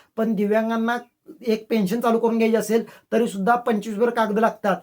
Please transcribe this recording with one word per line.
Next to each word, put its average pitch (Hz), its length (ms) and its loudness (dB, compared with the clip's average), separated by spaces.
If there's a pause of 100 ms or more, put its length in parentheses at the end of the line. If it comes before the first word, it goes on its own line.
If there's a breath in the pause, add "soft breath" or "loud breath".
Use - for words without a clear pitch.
(180 soft breath)
पण 226 180 0
दिव्यांगांना 226 600 0 (500)
एक 220 220 -2
पेन्शन 220 300 0
चालू 226 200 2
करून 226 180 0
घ्यायची 220 200 2
असेल, 214 260 0 (280 loud breath)
तरी 226 160 2
सुद्धा 196 280 0
पंचवीस 220 420 -2
वर 233 120 2
कागद 220 300 0
लागतात. 208 440 0